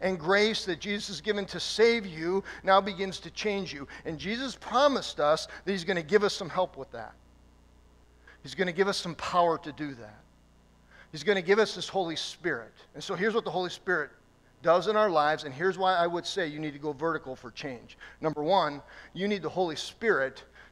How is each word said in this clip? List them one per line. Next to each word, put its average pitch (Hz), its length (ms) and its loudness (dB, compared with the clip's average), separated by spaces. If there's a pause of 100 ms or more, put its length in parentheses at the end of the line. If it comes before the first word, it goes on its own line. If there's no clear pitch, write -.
and 185 180 0
grace 202 460 2
that 175 160 -4
Jesus 208 260 -4
has 175 140 -10
given 202 260 -2
to 180 140 -8
save 233 440 4
you 175 380 -2 (220)
now 196 160 8
begins 190 400 -4
to 165 100 -12
change 196 420 -4
you. 139 140 -10 (180)
And 160 140 -6
Jesus 220 380 -6
promised 247 640 2
us 156 260 4 (180)
that 180 60 -4
he's 190 140 -2
gonna 175 180 0
give 196 220 4
us 196 100 2
some 170 160 -8
help 180 260 -2
with 135 140 -12
that. 117 240 -14 (1300)
He's 131 140 -14
gonna 180 160 0
give 190 160 2
us 190 100 0
some 165 160 -8
power 175 440 2
to 151 120 -12
do 143 240 -10
that. 107 260 -18 (920)
He's 151 100 -10
gonna 196 180 4
give 196 200 6
us 202 160 4
this 180 120 -6
Holy 170 280 -2
Spirit. 135 560 -6 (220)
And - 80 -14
so 196 120 -6
here's 196 180 0
what 220 120 0
the 190 80 -6
Holy 175 180 -2
Spirit 156 400 -2 (500)
does 170 280 6
in 214 80 4
our 214 120 4
lives, 151 360 2
and 139 100 -10
here's 170 240 0
why 185 160 2
I 170 140 4
would 170 180 -4
say 180 220 -2
you 151 100 -8
need 151 140 -4
to 139 80 -12
go 151 120 -4
vertical 147 440 -4
for 120 160 -16
change. 120 440 -12 (240)
Number 151 220 -2
one, 151 400 2 (300)
you 185 160 -4
need 202 140 -2
the 156 60 -4
Holy 160 280 -2
Spirit 135 680 -2 (300)